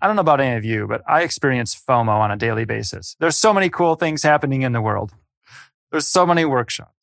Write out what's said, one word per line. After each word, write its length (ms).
I 60
don't 80
know 60
about 200
any 140
of 100
you, 220
but 200
I 140
experience 540
fomo 340
on 220
a 40
daily 300
basis. 540
There's 180
so 160
many 160
cool 260
things 280
happening 380
in 120
the 80
world. 320
There's 160
so 180
many 200
workshops. 460